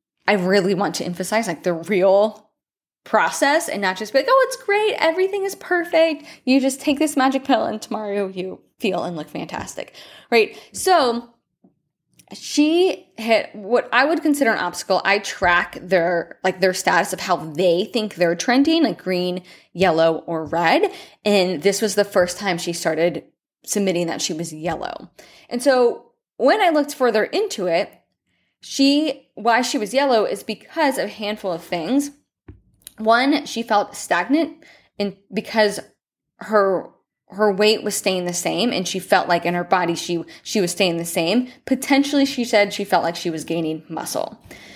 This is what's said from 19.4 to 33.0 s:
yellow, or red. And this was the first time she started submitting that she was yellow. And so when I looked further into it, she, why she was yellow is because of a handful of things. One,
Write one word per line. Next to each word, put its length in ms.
yellow, 440
or 180
red. 460
And 380
this 180
was 140
the 100
first 320
time 200
she 160
started 500
submitting 420
that 140
she 120
was 200
yellow. 560
And 140
so 480
when 240
I 80
looked 240
further 300
into 420
it, 260
she, 720
why 260
she 160
was 160
yellow 320
is 180
because 540
of 80
a 40
handful 420
of 120
things. 480
One, 480